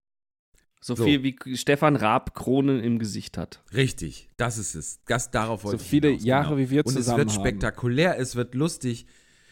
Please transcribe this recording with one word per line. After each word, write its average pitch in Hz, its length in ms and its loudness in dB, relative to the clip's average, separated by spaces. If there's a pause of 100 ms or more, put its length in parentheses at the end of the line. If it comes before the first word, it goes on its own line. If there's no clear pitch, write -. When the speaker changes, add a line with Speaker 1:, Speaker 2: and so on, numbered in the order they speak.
(800)
Speaker 1:
So - 140 -6
Speaker 2:
So. 117 100 0
Speaker 1:
viel 139 200 4
wie 135 100 -2
K-, 127 220 -10
Stefan 143 400 4
Raab 110 380 0
Kronen 135 460 2
im 117 200 0
Gesicht 104 380 -6
hat. - 260 -10 (100)
Speaker 2:
Richtig, - 640 -2
das 117 200 -2
ist 104 200 -8
es. - 300 -12
Das, 123 260 -2
darauf 110 300 -2
Speaker 3:
So 101 60 -6
Speaker 2:
wollte 110 140 -4
ich - 60 -12
Speaker 3:
viele 147 220 4
Speaker 2:
hinaus, 117 140 0
Speaker 3:
Jahre, 143 300 2
Speaker 2:
genau. 139 40 0
Speaker 3:
wie 131 120 0
wir 143 160 4
Speaker 2:
Und 143 40 2
es 131 40 0
Speaker 3:
zusammen 120 240 2
Speaker 2:
wird 139 120 2
Speaker 3:
haben. 107 100 -2
Speaker 2:
spektakulär, 120 800 0
es 123 160 -6
wird 120 180 -4
lustig, 131 520 -4 (460)